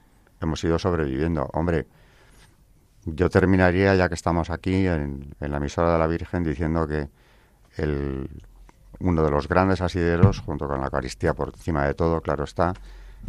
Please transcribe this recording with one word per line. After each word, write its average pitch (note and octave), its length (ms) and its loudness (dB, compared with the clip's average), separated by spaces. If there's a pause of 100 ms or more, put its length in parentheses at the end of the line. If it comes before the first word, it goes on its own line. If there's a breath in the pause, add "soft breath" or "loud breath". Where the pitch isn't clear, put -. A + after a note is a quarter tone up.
(420)
hemos D#2+ 240 -2
ido E2 120 2
sobreviviendo. D#2 760 -2
Hombre, D#2+ 340 0 (1160 soft breath)
yo E2+ 240 0
terminaría, F#2 640 4
ya F2+ 140 4
que F2 60 -4
estamos E2+ 340 -2
aquí F#2+ 360 0
en, C#2+ 540 -4
en C#2+ 120 -6
la C#2+ 60 -4
emisora E2+ 360 0
de E2 60 2
la D#2+ 80 2
Virgen, E2+ 360 -4
diciendo D#2+ 420 0
que D2 240 -4 (680 soft breath)
el, C#2 520 -4 (720)
uno F2 240 2
de D2+ 80 4
los C#2+ 160 0
grandes F2+ 340 2
asideros, F2 580 4
junto D2 280 -6
con C#2 120 -2
la C2+ 60 -4
Eucaristía C2+ 480 -2
por C2+ 160 -4
encima C#2+ 360 -2
de C#2+ 80 0
todo, E2 280 0
claro D2 220 -2
está, F2 300 -2 (560 loud breath)